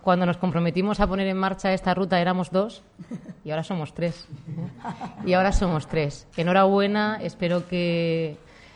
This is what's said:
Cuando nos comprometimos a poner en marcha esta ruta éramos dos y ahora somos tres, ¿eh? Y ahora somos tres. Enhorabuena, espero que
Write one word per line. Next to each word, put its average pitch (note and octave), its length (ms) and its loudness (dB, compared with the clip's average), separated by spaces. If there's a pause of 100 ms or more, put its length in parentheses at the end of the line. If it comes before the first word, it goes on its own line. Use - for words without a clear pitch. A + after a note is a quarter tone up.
Cuando F3+ 240 2
nos F3 100 2
comprometimos F3+ 640 0
a G#3 80 4
poner F#3+ 200 0
en F#3+ 100 -2
marcha F#3+ 340 -2
esta F#3 220 0
ruta F#3 260 0
éramos F3+ 320 0
dos G3+ 320 -2 (640)
y D3+ 60 -8
ahora D#3+ 120 -4
somos E3 300 -6
tres, E3 340 -6 (220)
¿eh? - 800 -10
Y - 20 6
ahora F#3 220 4
somos F3 340 2
tres. D3+ 480 -2
Enhorabuena, G3 880 4
espero F3 480 -2
que E3+ 640 0 (400)